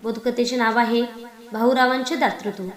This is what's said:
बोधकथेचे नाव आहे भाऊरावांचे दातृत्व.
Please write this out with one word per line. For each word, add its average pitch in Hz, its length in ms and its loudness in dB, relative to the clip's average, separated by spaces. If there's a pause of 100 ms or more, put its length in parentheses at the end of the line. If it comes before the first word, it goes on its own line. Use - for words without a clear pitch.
बोधकथेचे 240 540 -2
नाव 226 220 2
आहे 233 240 2 (500)
भाऊरावांचे 254 640 2
दातृत्व. 202 480 -2 (120)